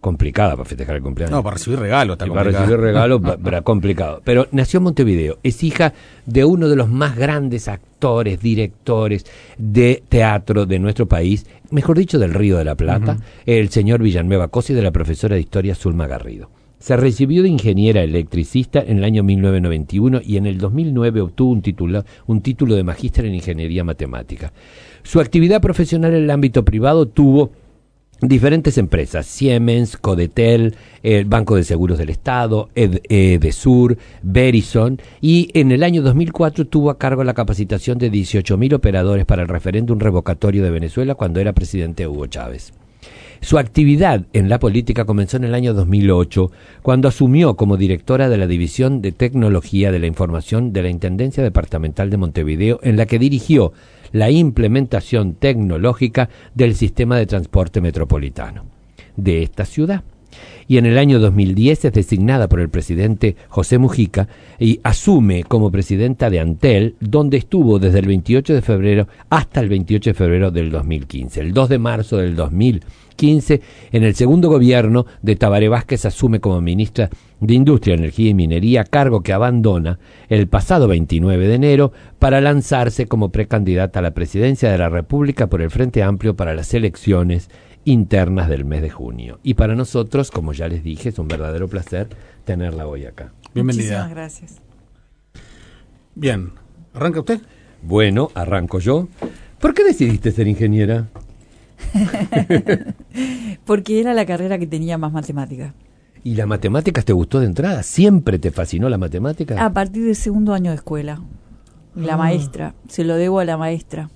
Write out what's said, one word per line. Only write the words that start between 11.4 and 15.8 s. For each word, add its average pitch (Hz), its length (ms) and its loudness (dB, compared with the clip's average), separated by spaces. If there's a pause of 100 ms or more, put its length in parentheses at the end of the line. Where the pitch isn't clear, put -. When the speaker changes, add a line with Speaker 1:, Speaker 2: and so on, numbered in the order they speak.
Speaker 1:
mejor 156 280 0
dicho, 165 200 0
del 90 160 0
Río 98 240 2
de 80 60 0
la 76 120 -4
Plata, 104 380 0
Speaker 2:
Ujú. 110 80 -8 (240)
Speaker 1:
el 113 240 2
señor 113 320 2
Villanueva 90 460 0
Cose 120 240 -4
y 131 40 0
de 117 60 2
la 95 80 0
profesora 80 440 -2
de 92 80 2
historia 95 320 -4
Zulma 85 320 -2